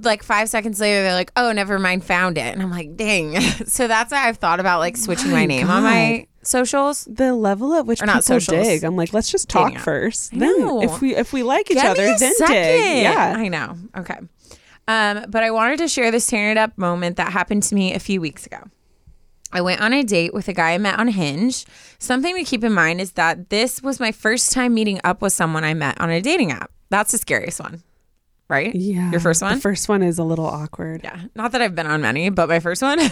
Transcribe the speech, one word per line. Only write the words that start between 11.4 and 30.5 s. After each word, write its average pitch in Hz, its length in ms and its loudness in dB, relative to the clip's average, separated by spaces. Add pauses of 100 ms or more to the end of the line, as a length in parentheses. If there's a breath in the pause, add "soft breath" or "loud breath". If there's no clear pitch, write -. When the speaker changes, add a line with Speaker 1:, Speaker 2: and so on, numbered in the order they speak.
Speaker 2:
like 294 280 0
each 311 60 2
Speaker 1:
Give 277 80 4
me - 60 4
Speaker 2:
other, 190 240 2
Speaker 1:
a - 40 2
Speaker 2:
then 381 160 2
Speaker 1:
second. 330 200 4
Speaker 2:
dig." 247 480 4
Yeah. 214 340 4
Speaker 1:
I 220 120 -2
know. 156 280 -6 (220)
Okay. - 180 -10 (680 loud breath)
Um, 214 440 0
but 226 120 0
I 226 80 2
wanted 226 280 2
to 330 100 0
share 233 220 0
this 226 160 2
tearing 208 240 0
it 220 80 2
up 220 180 0
moment 175 400 -2
that 175 160 -2
happened 196 300 0
to - 120 -2
me 190 200 2
a 196 40 -4
few 190 220 -2
weeks 151 240 -8
ago. - 140 -16 (960)
I 180 60 0
went 185 200 0
on 220 120 2
a 285 100 4
date 180 320 0
with 202 140 -6
a 190 40 -2
guy 170 200 2
I 175 60 0
met 202 200 0
on 233 100 2
Hinge. 190 560 -2 (340 loud breath)
Something 269 380 -2
to 349 80 -4
keep 233 200 -2
in 220 80 2
mind 170 280 2
is 190 120 -8
that 165 380 -2
this 226 320 -2
was 262 180 -4
my 220 120 -2
first - 400 0
time 247 220 2
meeting 208 300 0
up - 180 0
with 196 100 0
someone 160 320 0
I 156 100 0
met 147 260 -2
on 165 100 -2
a 170 100 0
dating 262 320 2
app. 95 180 -10 (200)
That's 208 220 2
the 233 60 -2
scariest - 420 -4
one, 170 220 -14 (640)
right? 151 260 -2
Speaker 2:
Yeah. 180 380 -2
Speaker 1:
Your 170 80 0
first 165 220 0
one? 202 120 -2
Speaker 2:
The 269 60 -2
first - 280 -2
one 202 140 2
is 175 160 0
a 165 60 -2
little 160 220 -2
awkward. 160 580 -10